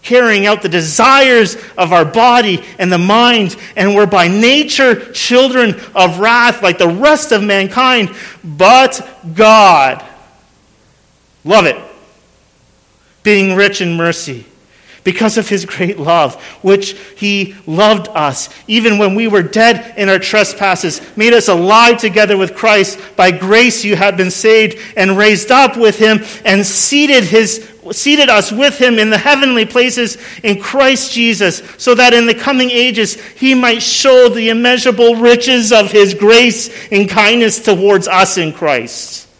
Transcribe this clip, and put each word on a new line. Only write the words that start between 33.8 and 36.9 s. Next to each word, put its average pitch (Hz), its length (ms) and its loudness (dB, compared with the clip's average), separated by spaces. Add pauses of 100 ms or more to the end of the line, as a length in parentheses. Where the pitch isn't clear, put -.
show 254 460 4
the 226 220 -2
immeasurable 240 680 0
riches 240 560 0
of 208 180 2
his 202 240 2
grace 226 560 2 (220)